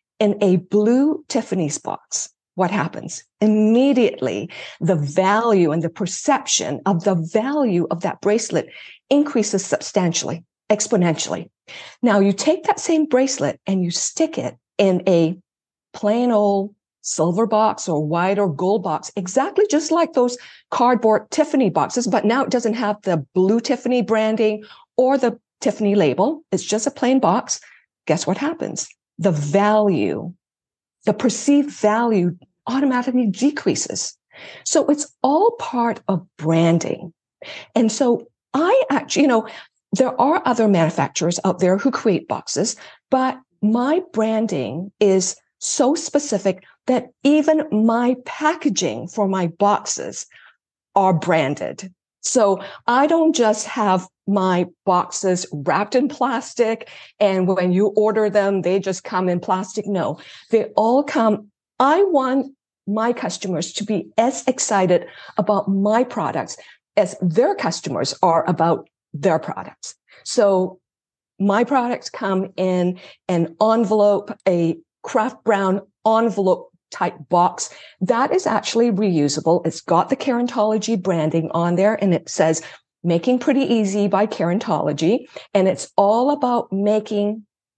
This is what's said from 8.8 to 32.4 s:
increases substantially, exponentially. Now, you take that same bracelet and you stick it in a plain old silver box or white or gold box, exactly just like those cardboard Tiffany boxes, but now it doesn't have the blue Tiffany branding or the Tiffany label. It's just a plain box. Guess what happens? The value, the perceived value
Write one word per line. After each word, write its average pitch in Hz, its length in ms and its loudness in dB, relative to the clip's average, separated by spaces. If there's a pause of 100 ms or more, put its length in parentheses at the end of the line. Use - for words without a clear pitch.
increases 262 560 0
substantially, - 800 -2 (240)
exponentially. 180 800 -2 (540)
Now, 208 160 4
you 196 120 4
take 311 320 0
that 403 160 -2
same 311 280 2
bracelet 262 580 0
and 190 180 0
you 175 60 -2
stick - 480 -4
it 123 180 -6 (220)
in 185 300 4
a 170 300 2 (560)
plain 240 380 0
old 202 440 0 (260)
silver 180 460 0
box 214 420 0
or 151 160 0
white 175 340 0
or 202 80 2
gold 180 360 0
box, 165 320 -6
exactly 262 540 0
just 311 220 0
like 330 220 0
those 247 240 0 (320)
cardboard 240 640 2
Tiffany 285 380 2
boxes, 165 380 -2
but 196 180 0
now 247 180 2
it - 80 -6
doesn't 233 240 0
have 208 260 -4
the 160 320 -2
blue 190 260 4
Tiffany 247 420 0
branding 214 640 0 (320)
or 262 220 2
the 247 200 0 (240)
Tiffany 202 340 0
label. 196 560 2
It's 185 120 -2
just 220 240 -4
a 277 40 -4
plain 262 280 0
box. 202 400 0 (460)
Guess 165 220 -2
what 190 100 -2
happens? - 500 -6 (300)
The 180 140 2
value, 165 1000 0 (720)
the - 80 2
perceived 285 580 0
value 208 680 0 (300)